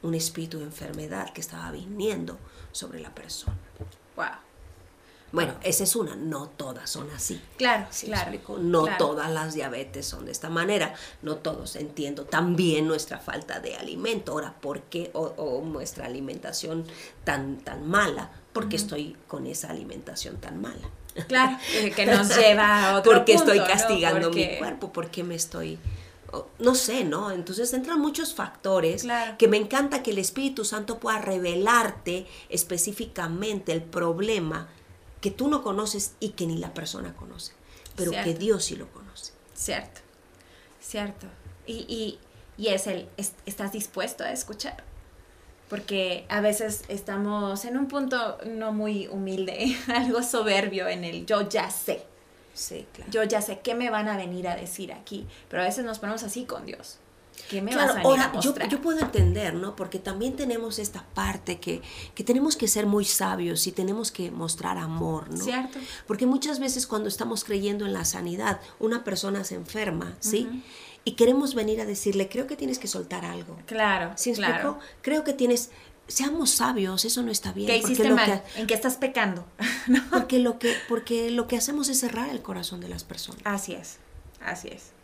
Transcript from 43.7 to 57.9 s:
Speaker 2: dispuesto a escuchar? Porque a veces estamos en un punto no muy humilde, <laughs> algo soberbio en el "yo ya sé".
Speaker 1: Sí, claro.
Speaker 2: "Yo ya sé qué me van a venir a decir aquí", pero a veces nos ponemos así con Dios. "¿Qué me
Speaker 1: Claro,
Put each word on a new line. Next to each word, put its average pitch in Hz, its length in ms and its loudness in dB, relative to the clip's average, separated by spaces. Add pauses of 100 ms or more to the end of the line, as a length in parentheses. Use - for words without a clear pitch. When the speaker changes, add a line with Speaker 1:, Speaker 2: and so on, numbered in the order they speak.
Speaker 2:
dispuesto 208 500 -6
a - 80 -4
escuchar? - 540 -8 (840)
Porque 190 600 -2
a 208 120 0
veces 214 480 0
estamos 202 760 -2
en 240 120 -4
un 269 120 0
punto 254 580 -2
no 220 260 -4
muy 214 360 0
humilde, 190 760 0
<laughs> - 60 -8
algo 247 340 2
soberbio 196 680 2
en 180 160 -4
el 170 220 -8
"yo 208 220 2
ya 190 220 0
sé". - 340 -4 (500)
Speaker 1:
Sí, - 400 -8
claro. - 160 -14
Speaker 2:
"Yo 220 140 2
ya 214 180 2
sé 202 180 -6
qué 240 140 -2
me 240 160 0
van 214 180 0
a 208 80 -2
venir 180 320 -4
a 175 80 -2
decir 180 360 -10
aquí", - 340 -12 (240)
pero 180 120 -2
a 185 40 2
veces 247 180 -2
nos 220 140 -6
ponemos 214 240 -6
así 233 220 -8
con - 200 -10
Dios. - 340 -14 (520)
"¿Qué 196 120 -4
me 208 80 -2
Speaker 1:
Claro, 277 220 4